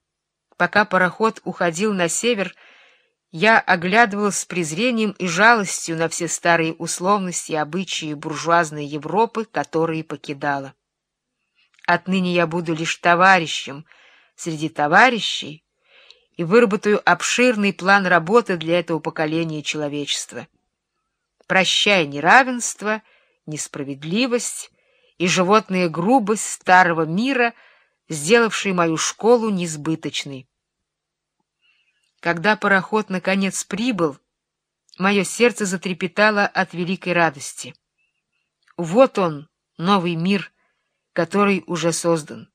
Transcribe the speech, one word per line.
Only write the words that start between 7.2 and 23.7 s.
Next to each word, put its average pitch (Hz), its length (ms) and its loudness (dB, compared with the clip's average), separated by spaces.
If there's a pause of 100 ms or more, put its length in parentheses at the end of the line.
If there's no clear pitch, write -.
и 156 60 -4
обычаи 156 580 -6
буржуазной 151 720 -2
Европы, 156 580 -2
которые 160 600 -4
покидала. 139 680 -6 (1120)
Отныне 180 480 -2
я 175 140 2
буду 165 280 -4
лишь 160 220 -4
товарищем 175 880 2 (520)
среди 156 320 -6
товарищей 180 960 2 (720)
и 170 80 -4
выработаю 208 560 2 (100)
обширный 208 640 2
план 196 340 2
работы 180 520 2
для 165 200 0
этого 170 200 -2
поколения 156 640 -4
человечества. 147 840 -8 (1000)
Прощай 185 600 2
неравенство, 214 960 2 (440)
несправедливость 151 1200 -6 (460)